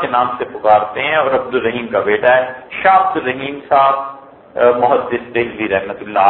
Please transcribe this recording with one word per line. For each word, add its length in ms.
کے 60
نام 200
سے 160
پکارتے 500
ہیں 120
اور 180
عبد 220
الرحیم 320
کا 200
بیٹا 300
ہے، 60
شاہ 160
عبد 200
الرحیم 420
صاحب، 260
آ، 160
محدث 440
دہلوی 340
رحمۃ 320
اللہ 280